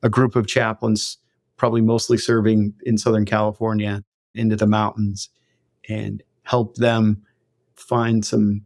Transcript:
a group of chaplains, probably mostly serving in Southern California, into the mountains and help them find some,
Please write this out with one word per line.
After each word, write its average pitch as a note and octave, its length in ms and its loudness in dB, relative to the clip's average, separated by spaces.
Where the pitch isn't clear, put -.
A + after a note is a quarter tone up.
a A#2 80 2
group B2 260 2
of A2 100 0
chaplains, A2 680 -2
probably A#2 240 0
mostly A2+ 380 2
serving A2 560 2
in A2+ 140 0
Southern A2 260 0
California, G#2+ 800 -2
into A2 220 0
the G#2+ 100 0
mountains G#2 640 -2
and G#2 340 -8
help A#2 320 -2
them A2+ 460 2
find A2+ 500 -2
some, G#2 420 0